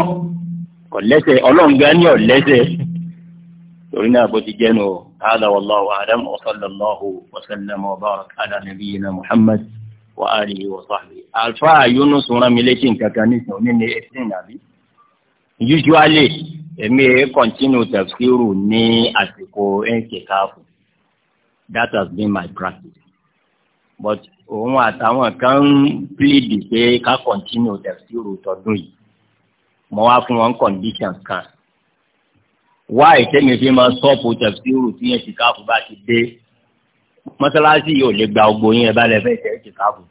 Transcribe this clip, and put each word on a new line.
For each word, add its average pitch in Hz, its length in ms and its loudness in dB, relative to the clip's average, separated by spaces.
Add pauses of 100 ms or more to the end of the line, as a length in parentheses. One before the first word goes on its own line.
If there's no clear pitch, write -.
(880)
Kò - 120 -10
lẹ́sẹ̀, 135 400 4
Ọlọ́run 143 360 6
gan 147 180 6
ni 175 120 6
ò 147 100 6
lẹ́sẹ̀. 127 460 4 (1200)
Torí 104 240 -2
náà 123 160 4
bó 107 140 -4
ti 107 120 -8
jẹ́ 113 220 2
nu 107 80 2
o. 98 140 -2 (240)
هذا 110 260 0
والله 101 420 2
أعلم، 104 340 -2
وصلى 104 440 -8
الله 98 340 -6 (300)
وسلم 101 520 -12
وبارك 98 520 -8
على 101 280 -8
نبينا 98 480 -10
محمد 110 500 0 (500)
وآله 104 540 -6
وصحبه. 98 540 -12 (120)
Àlùfáà 127 560 2
Yunus 139 420 2
rán 123 240 2
mi 120 100 2
létí 123 240 2
nǹkan 107 260 -2
kan 110 140 -2
nísìnyí, 117 260 0
òní 110 200 -4
ni 117 140 0
eighteen 120 440 -10
àbí? 92 240 -14 (1040)
Usually, 151 680 4 (480)
èmi 123 320 0
ẹ 127 260 2
continue 127 540 0
tafsiru 117 680 0
ní 107 260 0 (280)
àsìkò 101 540 -6 (200)
i'tikaf. 101 680 -4 (1160)
That 117 220 -4
has 98 180 -2
been 104 220 -4
my 92 180 -6
practice. - 520 -14 (1000)
But 107 200 -6 (240)
òun 117 320 -6
àtàwọn 120 560 0
kan 131 260 0
ń 143 500 2
plead 139 420 0 (160)
pé 113 140 -2 (180)
ká 120 180 0
continue 113 640 -4
tafsiru 101 580 -12
tọdún 95 400 -6
yìí. 85 140 -14 (1000)
Mo 104 120 -4
wá 123 160 4
fún 120 160 -4
wọn 117 180 0
condition 104 640 -4
kan. 92 260 -10 (1500)
Why 143 340 6
tẹ́mi 139 340 2
fi 127 120 0
máa 127 200 4
stop 135 300 2 (120)
tafsiru 120 600 -4
tí - 160 -10
i'tikaf 117 520 -4
bá 113 200 -4
ti 107 180 -14
dé? 117 220 -2 (1120)
Mọ́sálásí 151 640 2
yóò 131 180 2
lè 104 140 -2
gba 107 200 0
ogbó 107 240 2
yín, 117 160 2
ẹ 110 60 2
bá 117 140 2
lẹ 113 140 2
fẹ́ 117 160 -2
ṣe 110 140 -10
i'tikaf. 104 440 -6 (160)